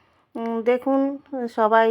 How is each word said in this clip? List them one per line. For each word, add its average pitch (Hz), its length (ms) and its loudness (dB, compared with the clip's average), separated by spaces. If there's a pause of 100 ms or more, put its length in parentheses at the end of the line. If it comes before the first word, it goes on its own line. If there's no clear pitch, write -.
(360)
উম, 226 280 -6
দেখুন 254 360 0 (500)
সবাই 226 420 4